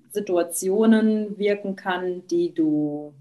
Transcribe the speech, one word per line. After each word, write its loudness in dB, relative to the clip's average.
Situationen 2
wirken -2
kann, -6
die 0
du -2